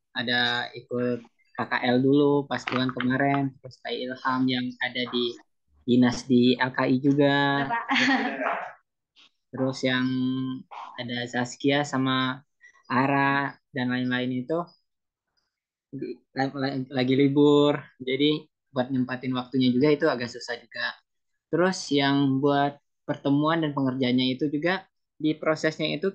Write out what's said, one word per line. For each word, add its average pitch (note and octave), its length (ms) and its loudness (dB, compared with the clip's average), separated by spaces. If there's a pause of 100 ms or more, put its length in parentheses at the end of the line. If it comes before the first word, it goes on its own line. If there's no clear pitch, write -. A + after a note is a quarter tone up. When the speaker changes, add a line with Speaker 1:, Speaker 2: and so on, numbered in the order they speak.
(120)
Speaker 1:
ada A#2+ 640 -2
ikut B2 480 -4 (320)
K - 20 -20 (100)
K - 40 -6 (120)
L B2 160 4
dulu C#3+ 480 4
pas B2+ 160 -6
bulan B2+ 320 -2
kemarin, C3+ 640 0
terus C3 240 -18
kayak A#2+ 140 -6 (100)
Ilham B2+ 400 -2
yang B2+ 180 -2 (140)
ada B2 280 -4
di B2 160 -2 (600)
dinas B2 400 2
di B2 320 4
L B2+ 160 -2
K - 60 -14 (100)
I C3 80 2
juga. C#3 720 2
Speaker 2:
Bapak. - 160 -4 (1700)
Speaker 1:
Terus C3 320 -4
yang B2+ 220 0 (880)
ada A#2+ 220 -8 (100)
Saskia C#3 560 0
sama C3 560 -2 (480)
Ara C#3 640 0 (200)
dan B2 200 -4
lain-lain B2+ 520 -2
itu D#3+ 140 -2 (1700)
la-, C#3 240 -4
la-, C3+ 320 -4
lagi C3 280 2
libur, D3 600 6 (240)
jadi C#3+ 480 2 (240)
buat B2+ 160 -2
nempatin B2+ 480 -2
waktunya B2+ 320 0
juga C3 240 4
itu D3+ 160 2
agak B2 240 -2
susah A#2+ 240 -10
juga. A#2+ 400 -8 (560)
Terus F3+ 400 0
yang C#3 480 2
buat C#3+ 400 0 (240)
pertemuan D3 560 0
dan D3 160 -2
pengerjaannya B2+ 560 0
itu C#3+ 160 -4
juga, E3 400 -4 (320)
di D#3 160 -2
prosesnya D#3 560 -2
itu D#3 220 -4